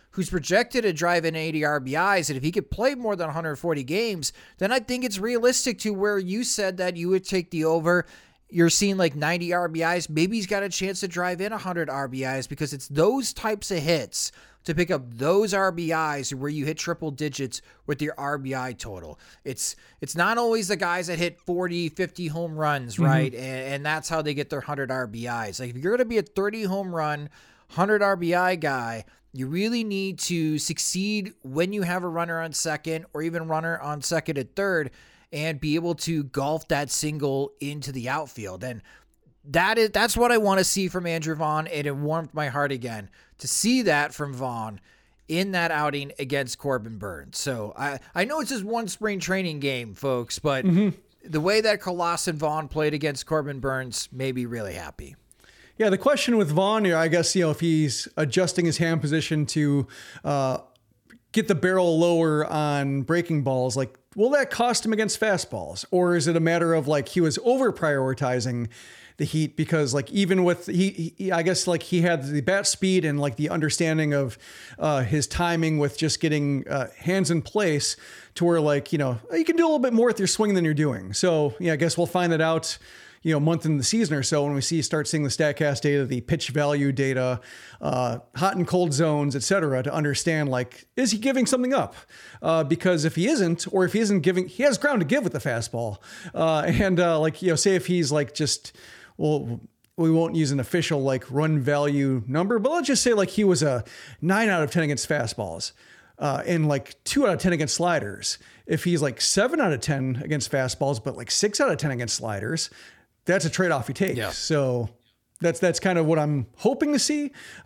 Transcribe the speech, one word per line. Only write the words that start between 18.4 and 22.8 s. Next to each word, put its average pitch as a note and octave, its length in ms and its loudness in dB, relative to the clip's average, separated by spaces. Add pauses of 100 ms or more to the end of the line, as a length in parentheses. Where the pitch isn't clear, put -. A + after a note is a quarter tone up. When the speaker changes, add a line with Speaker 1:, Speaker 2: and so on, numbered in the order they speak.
Speaker 1:
I B2+ 180 -6
total. E2+ 460 -12 (260)
It's, - 300 -6 (260)
it's D3+ 140 -8
not G#3 240 2
always A3+ 280 2
the G3+ 80 0
guys F3 320 -2
that E3+ 120 -4
hit F3 200 -2
forty, F3 480 -2
fifty F3 400 -6
home E3 280 -6
runs, C#3+ 400 -2